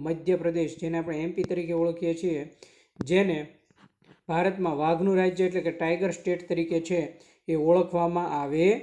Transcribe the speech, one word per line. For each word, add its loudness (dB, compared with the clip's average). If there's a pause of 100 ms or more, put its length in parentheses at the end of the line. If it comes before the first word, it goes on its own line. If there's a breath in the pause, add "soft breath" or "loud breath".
મધ્યપ્રદેશ, 0
જેને -4
આપણે -4
એમ -4
પી -2
તરીકે -2
ઓળખીએ 0
છીએ, -2 (540 loud breath)
જેને 2 (880 soft breath)
ભારતમાં 0
વાઘનું 2
રાજ્ય 2
એટલે -2
કે -2
ટાઇગર 0
સ્ટેટ -4
તરીકે 0 (100)
છે 0 (460 soft breath)
એ 0 (140)
ઓળખવામાં 2
આવે 2 (160)